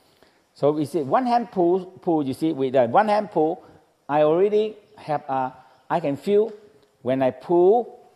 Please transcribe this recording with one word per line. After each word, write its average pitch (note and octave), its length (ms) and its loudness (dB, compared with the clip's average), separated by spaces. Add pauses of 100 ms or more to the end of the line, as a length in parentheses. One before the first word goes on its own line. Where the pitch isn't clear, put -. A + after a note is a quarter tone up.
(540)
So, D3+ 240 0
you D#3 80 -4
see, D#3 160 -4
one F#3+ 240 0
hand A#3+ 260 -2
pull, F3+ 360 0 (120)
pull, D#3 260 -2
you C3 80 -4
see, D#3+ 200 -2
with C3+ 180 -2
the B2+ 140 4
one F3+ 240 2
hand G#3 200 -2
pull, E3 320 -2 (460)
I D3+ 140 0
already G#3 560 2 (180)
have D3 320 -8
a, C3 260 -6 (360)
I E3 100 -2
can C#3+ 160 -4
feel G3+ 380 0 (480)
when C3 200 -2
I B2+ 100 0
pull, F#3 840 0